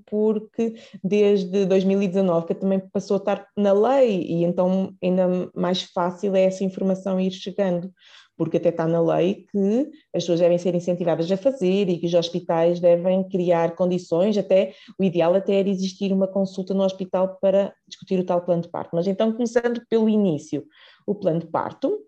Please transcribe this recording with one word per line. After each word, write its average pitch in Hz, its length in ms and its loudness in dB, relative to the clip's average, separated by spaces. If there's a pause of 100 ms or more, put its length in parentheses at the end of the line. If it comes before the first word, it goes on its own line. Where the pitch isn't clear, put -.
porque 214 680 -2 (260)
desde 202 640 2
dois 190 200 4
mil 196 160 2
e 202 80 0
dezanove 175 380 0
que 196 80 -2
também 196 240 0
passou 196 360 -4
a 196 40 2
estar 196 360 -4
na 202 160 2
lei 220 500 2
e 170 220 -2
então 185 580 0
ainda 180 540 0
mais 180 280 -2
fácil 185 520 -4
é 190 80 4
essa 185 220 0
informação 190 540 -2
ir 185 120 0
chegando, 185 600 -4 (460)
porque 165 180 -2
até 170 140 2
está 165 180 -2
na 170 140 2
lei 165 500 0
que 208 380 0 (260)
as 175 80 -2
pessoas 170 160 0
devem 175 180 4
ser 175 160 -2
incentivadas 170 560 -2
a 190 60 0
fazer 190 540 0
e 175 80 0
que 156 80 -6
os 170 80 -4
hospitais 175 640 0
devem 180 480 2
criar 170 480 0
condições, 180 640 0
até 196 360 2 (240)
o 185 60 0
ideal 170 320 4
até 196 240 2
era 196 80 2
existir 190 460 -2
uma 190 120 2
consulta 190 480 -4
no 196 100 2
hospital 190 580 -2
para 196 320 2 (120)
discutir - 320 -6
o 185 60 0
tal 180 160 0
plano 175 220 0
de 170 80 -8
parto. - 240 -10
Mas 170 140 0
então, 220 260 0
começando 233 560 -2
pelo 220 180 2
início, 175 580 0 (400)
o 202 80 -2
plano 170 280 -2
de 165 60 -12
parto 302 600 -4